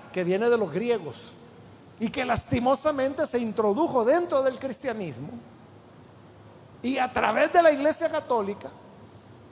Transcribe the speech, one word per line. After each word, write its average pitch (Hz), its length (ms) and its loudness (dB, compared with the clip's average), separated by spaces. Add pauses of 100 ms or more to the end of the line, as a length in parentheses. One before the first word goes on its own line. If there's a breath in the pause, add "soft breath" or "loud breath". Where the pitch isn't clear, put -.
(120)
que 180 120 -4
viene 190 260 0
de 240 80 4
los 196 140 -2
griegos 185 600 -4 (680)
y 220 100 -2
que 254 160 -6
lastimosamente 262 1000 0
se 247 140 -2
introdujo 226 640 0
dentro 320 380 2
del 262 160 0
cristianismo 208 720 -8 (1500)
y 262 160 -2
a 254 140 -2
través 233 420 2
de 349 80 8
la 330 100 8
Iglesia 302 380 2
Católica, 240 600 -4 (840)